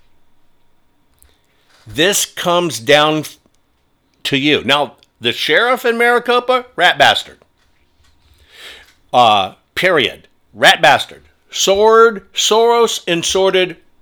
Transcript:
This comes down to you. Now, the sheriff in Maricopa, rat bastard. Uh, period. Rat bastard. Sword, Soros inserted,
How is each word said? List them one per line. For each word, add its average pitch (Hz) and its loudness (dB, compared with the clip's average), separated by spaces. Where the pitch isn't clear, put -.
This 165 -2
comes 170 -4
down 147 0
to - -4
you. 135 0
Now, 135 -2
the 117 -4
sheriff 220 -2
in 233 -2
Maricopa, 240 -2
rat 165 0
bastard. 123 0
Uh, 107 2
period. 160 -2
Rat 165 2
bastard. 139 0
Sword, 220 2
Soros 233 0
inserted, 180 -2